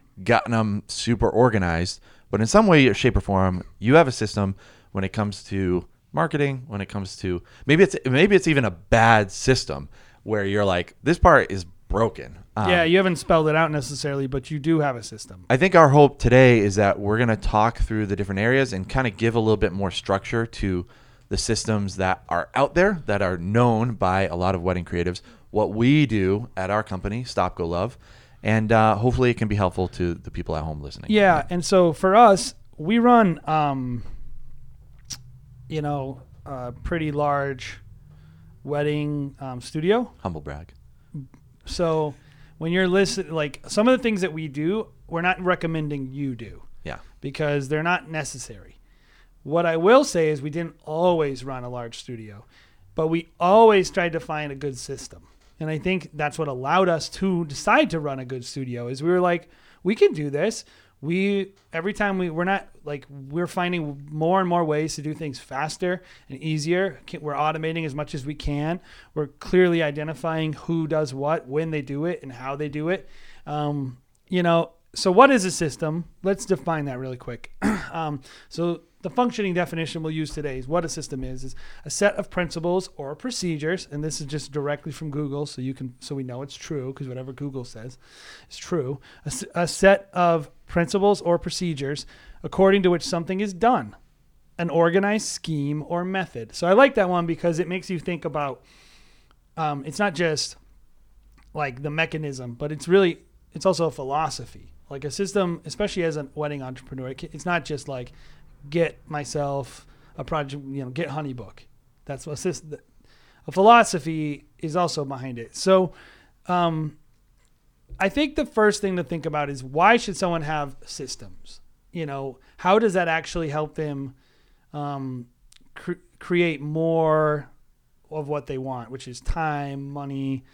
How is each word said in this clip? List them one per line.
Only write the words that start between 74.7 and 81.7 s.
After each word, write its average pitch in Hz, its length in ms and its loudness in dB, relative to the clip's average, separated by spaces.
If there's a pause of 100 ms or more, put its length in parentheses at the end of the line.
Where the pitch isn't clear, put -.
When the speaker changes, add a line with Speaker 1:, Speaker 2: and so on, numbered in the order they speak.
Speaker 2:
so - 160 0
what 247 200 10
is 240 140 4
a 185 60 -2
system? 160 540 -4 (180)
Let's 196 220 -2
define 165 420 -2
that 127 120 -8
really 131 180 -8
quick. - 360 -14 (100)
<clears throat> 202 60 2 (240)
Um, 151 300 -6 (260)
so 170 320 -4 (220)
the 185 80 -8
functioning 233 420 0
definition 165 500 -4
we'll 156 100 -4
use 156 180 -4
today 143 280 -6
is 127 100 -10
what 170 160 0
a 165 40 -6
system 135 360 -10
is, 127 200 -8
is 131 120 -10 (280)